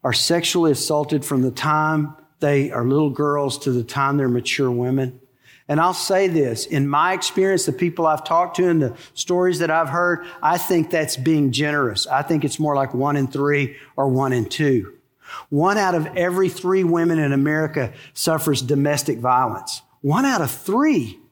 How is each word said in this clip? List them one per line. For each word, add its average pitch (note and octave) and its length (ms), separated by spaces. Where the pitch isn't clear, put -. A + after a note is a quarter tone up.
are B2+ 120
sexually E3+ 580
assaulted D3+ 540
from C3 160
the B2+ 100
time D#3 640
they C#3+ 320
are A#2+ 140
little C#3+ 240
girls C#3+ 500
to C3+ 120
the A#2+ 120
time C#3 320
they're C3+ 140
mature B2 420
women? B2+ 480
And D3 140
I'll F3+ 120
say F#3+ 360
this, C3+ 360
in C#3+ 220
my D#3 240
experience, F#3+ 540
the D3 80
people E3+ 340
I've D3+ 160
talked F3 320
to F3+ 140
and E3 120
the A#2+ 140
stories F3+ 460
that E3 100
I've D#3+ 200
heard, F3 360
I D#3+ 160
think E3+ 320
that's D#3 280
being C#3+ 340
generous. C3+ 560
I C3+ 140
think D3+ 240
it's - 140
more D3 160
like C3+ 180
one C#3 240
in C3+ 100
three C#3 480
or C#3 100
one C3 240
in A#2+ 140
two. C3 480
One F3 280
out F#3+ 180
of D#3 200
every F3+ 340
three F#3 340
women E3+ 360
in C#3 140
America D3+ 600
suffers D#3 480
domestic C#3 580
violence. B2+ 600
One E3+ 240
out B3 160
of C#3 100
three. G3+ 680